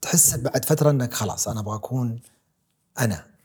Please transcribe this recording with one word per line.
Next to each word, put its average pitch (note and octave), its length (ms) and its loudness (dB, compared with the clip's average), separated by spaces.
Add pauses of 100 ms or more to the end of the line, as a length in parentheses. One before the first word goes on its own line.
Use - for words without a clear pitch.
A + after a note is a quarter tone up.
تحس - 340 2
بعد B2+ 300 -2
فترة D3+ 240 4
إنك B2+ 240 0
خلاص - 340 -4
أنا A2 120 -4
أبغى G#2+ 160 -4
أكون A#2+ 460 -4 (800)
أنا، G#2 260 0 (200)